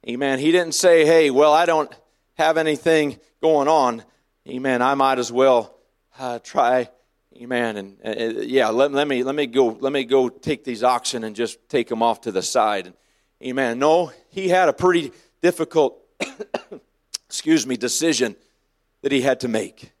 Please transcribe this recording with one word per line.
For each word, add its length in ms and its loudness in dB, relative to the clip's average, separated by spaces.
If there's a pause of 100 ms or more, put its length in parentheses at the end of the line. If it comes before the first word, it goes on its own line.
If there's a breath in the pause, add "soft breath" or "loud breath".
Amen. 320 -4
He 120 0
didn't 240 0
say, 300 6
"Hey, 240 6
well, 240 4
I 120 4
don't 260 0 (440)
have 220 0
anything 640 0 (220 soft breath)
going 260 2
on. 360 0 (440)
Amen. 340 -2
I 140 2
might 240 0
as 120 -6
well, 440 2 (440)
uh, 200 -8
try." 500 0 (480)
Amen. 380 -4
And, 300 -14
uh, 360 -6
yeah, 280 0
let, 240 0
let 140 -2
me, 160 -2
let 120 -4
me 100 -2
go, 360 0
let 100 -4
me 140 -4
go 240 2
take 340 -8
these 200 -8
oxen 420 -2
and 100 -10
just 220 -6 (100)
take 240 -4
'em 100 -4
off 200 0
to 100 -8
the 100 -4
side. 520 -2 (500)
Amen. 340 -4
No, 340 2 (180)
he 180 -8
had 220 2
a 40 0
pretty 380 0 (300 soft breath)
difficult, 560 0 (220)
<coughs> 1080 -14
excuse 400 0
me, 80 -4
decision 600 -2 (680)
that 100 -4
he 100 0
had 200 0
to 60 -6
make. 540 -8